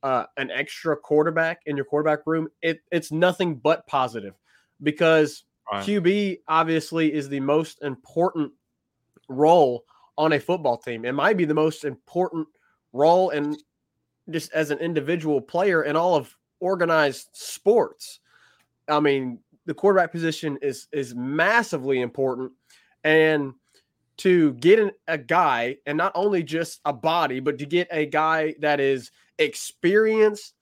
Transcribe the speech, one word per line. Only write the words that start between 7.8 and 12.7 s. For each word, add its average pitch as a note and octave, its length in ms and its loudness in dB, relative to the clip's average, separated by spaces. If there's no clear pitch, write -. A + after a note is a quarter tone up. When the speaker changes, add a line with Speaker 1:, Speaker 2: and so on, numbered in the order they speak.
Speaker 1:
important D3+ 720 -4
role C#3 560 4
on D#3 160 2
a C#3+ 40 2
football D3+ 380 -2
team. A#2 300 -10
It B2 60 -4
might F3 260 2
be E3+ 80 0
the D3+ 80 0
most D#3 320 0
important D#3+ 640 -6